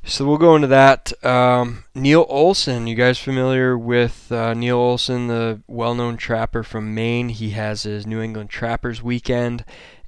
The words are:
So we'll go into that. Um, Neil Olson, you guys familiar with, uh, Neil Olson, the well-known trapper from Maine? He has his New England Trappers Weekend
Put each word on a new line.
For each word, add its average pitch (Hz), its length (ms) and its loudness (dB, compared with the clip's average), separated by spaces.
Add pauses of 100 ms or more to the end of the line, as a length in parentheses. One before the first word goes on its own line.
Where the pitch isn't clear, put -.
So - 200 -4
we'll 147 120 2
go 165 160 8
into 147 140 4
that. 135 440 6 (120)
Um, 123 600 2 (100)
Neil 143 340 4
Olson, 139 580 0
you 113 80 -4
guys 123 240 2
familiar 131 580 0
with, 120 540 -2
uh, 117 220 -2
Neil 120 240 -2
Olson, 123 520 0
the 113 380 -4
well-known 120 520 -4
trapper 113 440 -4
from 110 320 -8
Maine? 117 360 -2
He 110 200 -6
has 107 340 -6
his 104 220 -8
New 110 140 -6
England 110 300 -10
Trappers 117 520 -6
Weekend 120 640 -4 (440)